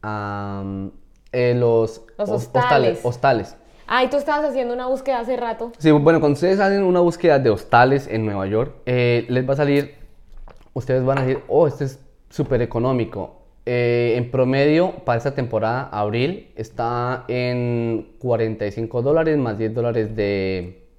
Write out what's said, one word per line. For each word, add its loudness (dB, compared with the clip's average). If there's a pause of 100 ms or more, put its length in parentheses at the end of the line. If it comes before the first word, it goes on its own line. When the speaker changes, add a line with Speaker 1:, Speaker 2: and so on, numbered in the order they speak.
Speaker 1:
Am, -6 (400)
eh, 2
los 2 (160)
Speaker 2:
Los -4
Speaker 1:
hos-, -2
Speaker 2:
hostales. 2
Speaker 1:
hostales, -
hostales. 0 (320)
Speaker 2:
Ah, 2
y 0
tú -2
estabas 0
haciendo -4
una -6
búsqueda -2
hace -4
rato. -6
Speaker 1:
Sí, 4
bueno, 6
cuando 2
ustedes 0
hacen 2
una 2
búsqueda 4
de 2
hostales 4
en -2
Nueva -2
York, -2 (120)
eh, 2
les 0
va 0
a 0
salir, 2 (800)
ustedes 0
van 2
a 0
decir, 0
"Oh, 4
este -4
es -8 (280)
súper 0
económico". -4 (220)
Eh, 2
en -4
promedio, 2 (120)
para 0
esta -4
temporada, -2
abril, -2
está -4
en -2
cuarenta -2
y -4
cinco -4
dólares 2
más -2
diez -2
dólares -2
de -2 (140)